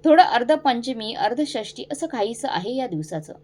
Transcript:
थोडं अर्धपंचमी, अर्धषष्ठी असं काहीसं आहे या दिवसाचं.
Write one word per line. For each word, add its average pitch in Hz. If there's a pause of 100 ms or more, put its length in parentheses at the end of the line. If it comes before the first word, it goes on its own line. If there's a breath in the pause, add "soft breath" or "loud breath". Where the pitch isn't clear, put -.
थोडं 320
अर्धपंचमी, 240
अर्धषष्ठी 240
असं 320
काहीसं 226
आहे 202
या 262
दिवसाचं. 156